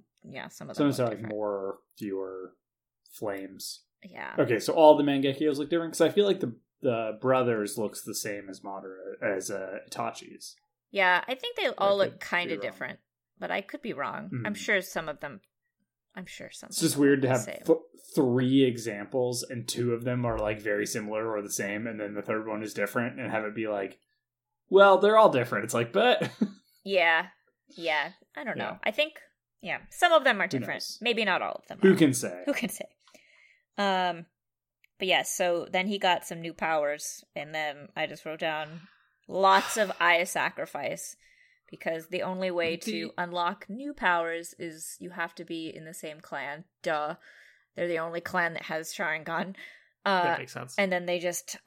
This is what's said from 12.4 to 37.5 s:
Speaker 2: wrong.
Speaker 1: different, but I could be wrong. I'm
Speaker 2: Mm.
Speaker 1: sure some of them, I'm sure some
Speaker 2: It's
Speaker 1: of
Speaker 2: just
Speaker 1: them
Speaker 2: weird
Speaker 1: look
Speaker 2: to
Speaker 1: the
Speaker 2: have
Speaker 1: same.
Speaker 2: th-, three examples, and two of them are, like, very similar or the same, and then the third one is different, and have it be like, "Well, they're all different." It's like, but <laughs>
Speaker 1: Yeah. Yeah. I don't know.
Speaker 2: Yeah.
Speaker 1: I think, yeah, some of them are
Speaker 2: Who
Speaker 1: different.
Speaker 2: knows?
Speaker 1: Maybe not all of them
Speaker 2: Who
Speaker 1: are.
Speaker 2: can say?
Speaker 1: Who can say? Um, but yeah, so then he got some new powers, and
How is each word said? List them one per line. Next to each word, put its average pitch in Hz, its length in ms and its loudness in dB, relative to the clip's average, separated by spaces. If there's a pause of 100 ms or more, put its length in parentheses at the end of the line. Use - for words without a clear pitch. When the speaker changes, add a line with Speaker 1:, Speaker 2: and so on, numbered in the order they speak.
Speaker 2:
wrong. 156 60 -8
Speaker 1:
different, - 380 -10 (400)
but 175 120 -8
I 196 100 -2
could 285 200 -14
be 202 120 -8
wrong. 139 360 -6 (160)
I'm 208 80 -4
Speaker 2:
Mm. 208 40 -8
Speaker 1:
sure 202 240 0
some 165 280 -8
of 143 120 -10
them, 143 200 -12 (760)
I'm 185 100 -12
sure - 260 -16
some - 160 -16
Speaker 2:
It's - 100 -10
Speaker 1:
of - 60 -2
Speaker 2:
just 147 120 2
Speaker 1:
them 143 60 2
Speaker 2:
weird 139 200 6
Speaker 1:
look - 20 -
Speaker 2:
to 131 40 4
Speaker 1:
the 127 60 4
Speaker 2:
have 123 80 2 (160)
Speaker 1:
same. - 80 -18
Speaker 2:
th-, 160 140 6 (360)
three 131 480 4
examples, 120 800 -2
and 117 240 -10
two 120 260 -2
of 117 120 -4
them 123 200 0
are, 113 140 0
like, 107 220 -2
very 104 240 0
similar 110 440 -4
or 107 120 -2
the 101 100 -10
same, 104 340 -4
and 110 140 -8
then 104 140 -6
the 104 80 -6
third 110 260 -2
one 107 160 -4
is 107 100 -8
different, 120 460 -2
and 123 100 -6
have 110 160 -2
it 104 80 -6
be 110 140 -4
like, 101 320 -4 (680)
"Well, 196 280 10
they're 208 200 6
all 214 120 10
different." 117 360 2
It's - 80 -4
like, 120 200 0
but 226 280 4
<laughs> - 640 -6
Speaker 1:
Yeah. 175 420 4 (400)
Yeah. 160 460 -2 (220)
I 294 100 -10
don't 180 120 -4
know. 117 140 -4
Speaker 2:
Yeah. 185 120 -12
Speaker 1:
I 214 80 0
think, 302 280 -2 (420)
yeah, 160 200 -6 (100)
some 349 220 4
of 302 100 8
them 240 180 4
are 170 40 2
Speaker 2:
Who 139 140 -2
Speaker 1:
different. 120 180 -6
Speaker 2:
knows? - 240 -10
Speaker 1:
Maybe 226 240 0
not 175 160 2
all 98 140 -4
of - 120 -16
them - 140 -14
Speaker 2:
Who 190 120 10
Speaker 1:
are. - 40 2
Speaker 2:
can 147 160 6
say? 90 320 -6
Speaker 1:
Who - 80 0
can - 160 -4
say? - 160 -10 (920)
Um, 185 480 0 (720)
but 190 100 -2
yeah, 160 140 6
so 175 500 0
then 185 160 0
he 208 120 -2
got 180 260 2
some 170 160 -10
new 165 120 -8
powers, 151 680 -2 (120)
and 151 200 -8